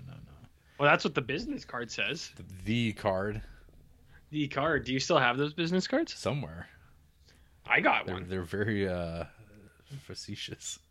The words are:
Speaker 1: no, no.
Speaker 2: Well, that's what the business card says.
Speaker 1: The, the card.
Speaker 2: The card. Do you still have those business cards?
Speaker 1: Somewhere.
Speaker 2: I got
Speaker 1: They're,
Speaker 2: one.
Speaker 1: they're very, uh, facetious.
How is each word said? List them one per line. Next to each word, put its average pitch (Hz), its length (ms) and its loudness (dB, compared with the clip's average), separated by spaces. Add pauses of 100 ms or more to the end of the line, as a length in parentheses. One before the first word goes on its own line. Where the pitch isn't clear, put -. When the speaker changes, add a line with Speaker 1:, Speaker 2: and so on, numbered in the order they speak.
Speaker 1:
no, - 60 -14
no. - 340 -20 (320)
Speaker 2:
Well, 143 100 6
that's 170 140 6
what 165 120 0
the 147 60 2
business 233 440 -6
card 120 260 -8
says. 120 460 -4
Speaker 1:
The, 95 60 -16 (200)
the 113 300 2
card. 104 480 0 (880)
Speaker 2:
The 151 160 0
card. 139 380 2
Do 131 80 0
you 135 80 2
still 170 180 6
have 123 180 6
those 147 160 0
business 175 340 2
cards? 320 260 0
Speaker 1:
Somewhere. 104 540 -4 (1000)
Speaker 2:
I 143 140 4
got 123 240 4
Speaker 1:
They're, 92 100 -4
Speaker 2:
one. 92 140 -6
Speaker 1:
they're 92 140 -2
very, 101 440 0
uh, 85 380 -2 (800)
facetious. - 760 -10 (120)